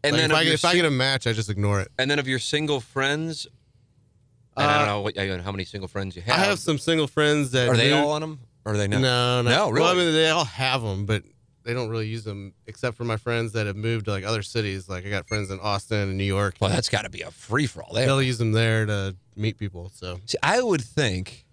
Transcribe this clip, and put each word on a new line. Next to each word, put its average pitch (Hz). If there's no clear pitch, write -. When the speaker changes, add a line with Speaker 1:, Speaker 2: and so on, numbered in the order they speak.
Speaker 1:
And 147
Speaker 2:
Like, 160
Speaker 1:
then 156
Speaker 2:
if -
Speaker 1:
of 156
Speaker 2:
I, 160
Speaker 1:
your 160
Speaker 2:
if 151
I 170
Speaker 1:
sing- 175
Speaker 2:
get -
a 151
match, 131
I 113
just 104
ignore 101
it. -
Speaker 1:
And 131
then 147
of 131
your 131
single 147
friends, 143
and 143
I 147
don't 143
Speaker 2:
Uh, 104
Speaker 1:
know 104
what, 101
I 98
don't 92
know 87
how 98
many 95
single 95
friends 95
you 87
Speaker 2:
I 123
Speaker 1:
have. 180
Speaker 2:
have 190
some 151
single 160
friends 147
that 123
Speaker 1:
Are 127
they 120
Speaker 2:
move- 147
Speaker 1:
all 147
on 151
'em? 156
Or 107
are 104
they 101
not? 117
Speaker 2:
No, 123
no. 120
Speaker 1:
No, 160
Speaker 2:
Well, 160
I 180
Speaker 1:
really? 180
Speaker 2:
mean, 160
they 160
all 156
have 131
'em, 98
but 104
they 120
don't 120
really 110
use 110
'em 101
except 113
for 123
my 113
friends 117
that 107
have 98
moved 110
to, 107
like, 98
other 107
cities. 98
Like, 92
I 101
got 98
friends 104
in 95
Austin 101
and 95
New 98
York. 98
Speaker 1:
Well, 98
that's -
gotta 95
be 92
a 82
free-for-all -
there. 123
Speaker 2:
They'll 135
use 123
'em 110
there 110
to 98
meet 107
people, 90
so. 90
Speaker 1:
See, -
I 208
would 185
think 98